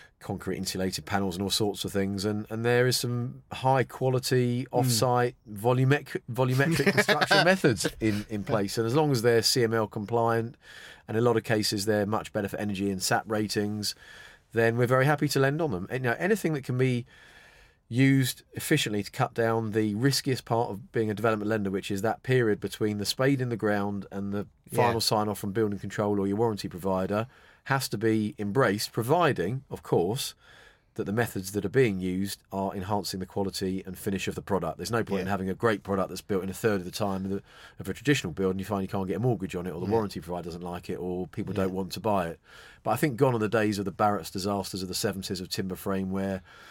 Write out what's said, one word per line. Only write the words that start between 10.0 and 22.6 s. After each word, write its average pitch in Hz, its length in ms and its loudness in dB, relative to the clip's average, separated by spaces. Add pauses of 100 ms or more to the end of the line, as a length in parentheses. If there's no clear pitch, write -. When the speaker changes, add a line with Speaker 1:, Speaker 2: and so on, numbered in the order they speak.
Speaker 1:
and - 80 -4
in 113 80 2
a - 20 6
lot 117 120 6
of 110 60 0
cases 107 420 0
they're 104 220 2
much 104 260 -2
better 101 160 -2
for - 80 -6
energy 101 320 -2
and 95 120 -4
sap - 260 0
ratings, 104 680 -2 (600)
then 113 220 4
we're 123 120 2
very 131 180 4
happy 147 240 2
to 139 100 2
lend 139 220 2
on 151 100 0
them. 92 180 -4
And, 131 140 -4
you 123 60 2
know, 117 100 2
anything 180 340 0
that 135 120 -4
can 127 120 -2
be 127 280 2 (840)
used 135 540 4 (100)
efficiently 107 500 0
to - 80 -16
cut - 220 -2
down 113 380 2
the 107 240 2
riskiest 135 480 0
part 117 260 0
of 107 220 -10
being 110 180 0
a 107 40 0
development 104 360 0
lender, 104 220 0
which 95 180 -2
is 98 120 -4
that 110 220 -2
period 120 360 2
between 104 380 -2